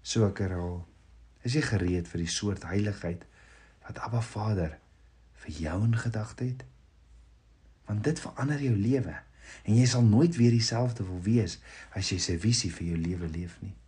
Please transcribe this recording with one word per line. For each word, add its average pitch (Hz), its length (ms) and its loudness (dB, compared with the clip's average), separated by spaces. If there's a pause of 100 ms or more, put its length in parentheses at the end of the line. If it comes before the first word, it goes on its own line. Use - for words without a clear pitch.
So 110 240 2
ek 95 120 -2
herhaal, 87 480 -4 (560)
is 123 100 -2
jy 151 80 2
gereed 90 480 0
vir 85 120 -6
die 85 100 -4
soort 101 320 -4
heiligheid 90 640 -4 (600)
wat - 120 -14
Abba 117 220 -4
Vader 107 580 -4 (560)
vir - 160 -16
jou 82 340 -2
in 117 120 2
gedagte 110 480 -4
het? 127 200 -6 (1200)
Want 104 160 -2
dit 156 160 0
verander 143 400 -4
jou 123 160 2
lewe 104 400 0 (480)
en 107 100 2
jy 123 120 8
sal 120 180 4
nooit 131 320 6
weer 120 140 8
dieselfde 117 540 0
wil 92 200 -8
wees 107 340 2 (380)
as 95 160 -4
jy 92 60 -2
sy 87 200 -2
visie 101 340 0
vir 85 140 -6
jou 85 100 -2
lewe 85 360 -4
leef 85 280 -8
nie. 98 140 -10 (140)